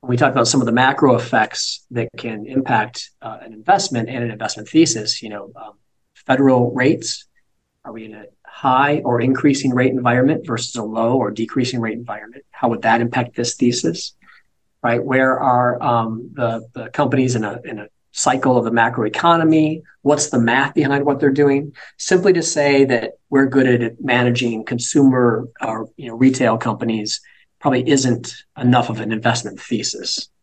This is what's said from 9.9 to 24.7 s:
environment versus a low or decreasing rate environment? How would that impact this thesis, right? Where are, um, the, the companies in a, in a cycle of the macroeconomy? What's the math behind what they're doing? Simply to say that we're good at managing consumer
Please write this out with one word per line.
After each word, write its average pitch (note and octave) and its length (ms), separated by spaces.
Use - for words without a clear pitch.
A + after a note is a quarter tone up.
environment B2+ 540
versus A#2 300
a A#2 60
low A2+ 340
or A2+ 140
decreasing A#2+ 500
rate A2+ 160
environment? A#2 540
How - 180
would A2 140
that A2+ 180
impact A#2+ 360
this A#2+ 180
thesis, C3 600
right? A#2+ 200
Where C3 380
are, B2 420
um, A2+ 520
the, A#2 400
the A2+ 160
companies B2+ 460
in G#2+ 60
a, G#2 220
in G#2+ 140
a - 100
cycle C3 440
of A2+ 80
the A2+ 60
macroeconomy? D#3 1120
What's - 300
the - 80
math B2 340
behind C#3 320
what C#3 160
they're D3 80
doing? C#3+ 460
Simply F#3 340
to E3+ 100
say C#3+ 440
that A#2+ 320
we're C3+ 160
good B2+ 380
at A#2 200
managing B2 600
consumer A#2+ 840